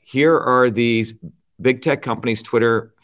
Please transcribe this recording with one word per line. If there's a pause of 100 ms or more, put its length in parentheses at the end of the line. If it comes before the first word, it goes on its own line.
here
are
these (460)
big
tech
companies,
Twitter,